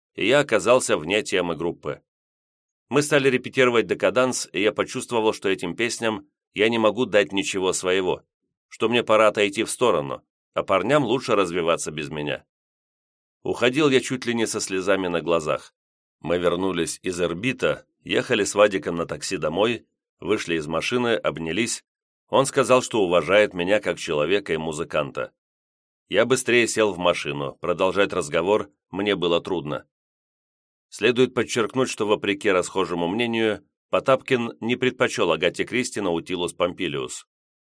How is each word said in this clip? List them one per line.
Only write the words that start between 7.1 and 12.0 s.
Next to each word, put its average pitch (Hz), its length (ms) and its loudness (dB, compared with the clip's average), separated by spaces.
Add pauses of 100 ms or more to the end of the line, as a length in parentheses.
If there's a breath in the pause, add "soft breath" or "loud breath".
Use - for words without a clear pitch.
ничего 95 400 -2
своего, 92 480 0 (460)
что - 220 -2
мне 120 140 4
пора 107 260 4
отойти 101 340 0
в - 80 -4
сторону, 73 500 0 (320)
а 82 80 0
парням 101 420 2
лучше 123 320 0
развиваться 85 540 0
без 76 200 -8